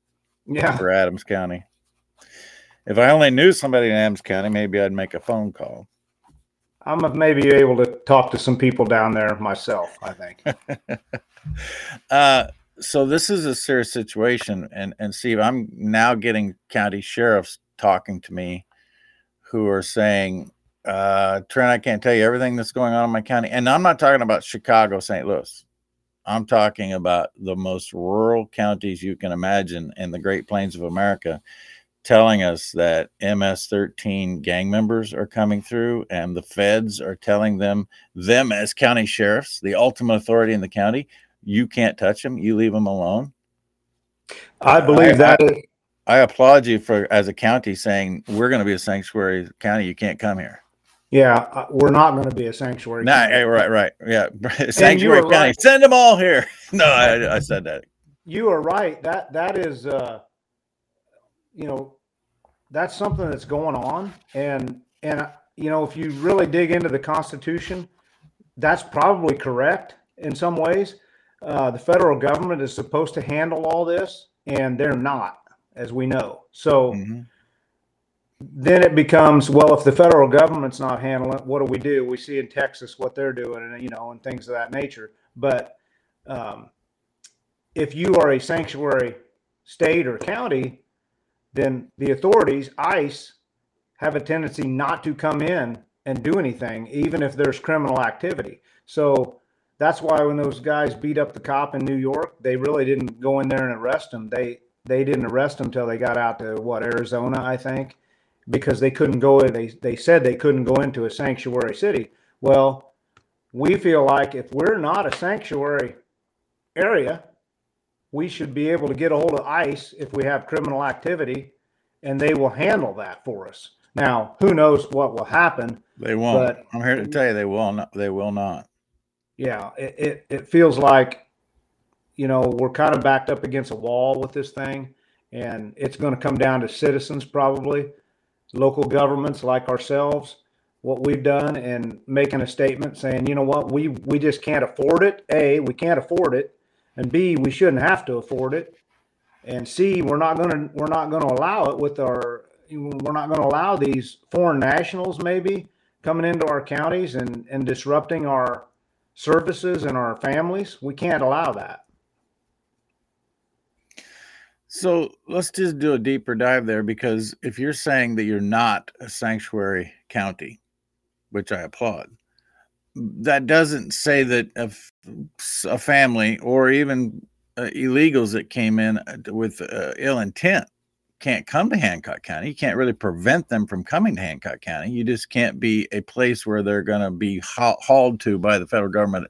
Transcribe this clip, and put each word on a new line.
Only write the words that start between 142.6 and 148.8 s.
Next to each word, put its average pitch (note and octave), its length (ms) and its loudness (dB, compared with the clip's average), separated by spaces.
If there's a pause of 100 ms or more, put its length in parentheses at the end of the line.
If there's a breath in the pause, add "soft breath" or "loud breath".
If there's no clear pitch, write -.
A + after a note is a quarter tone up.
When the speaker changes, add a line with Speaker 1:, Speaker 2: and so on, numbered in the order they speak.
Speaker 1:
saying, C3 300 -4
"You C#3+ 80 -2
know C#3 80 0
what, C#3 300 -2
we, D3+ 160 -2
we C#3+ 300 -4
just C#3+ 240 0
can't D3 220 -2
afford D#3 400 0
it. G3 260 0
A, D3+ 300 2
we B2+ 140 -4
can't E3+ 240 0
afford E3+ 360 0
it, C#3 200 -4 (420)
and B2 140 -4
B, E3+ 260 2
we C3 140 0
shouldn't C#3 320 2
have F#3 240 2
to B2 100 -4
afford C3 380 -6
it, E3 200 -8 (680)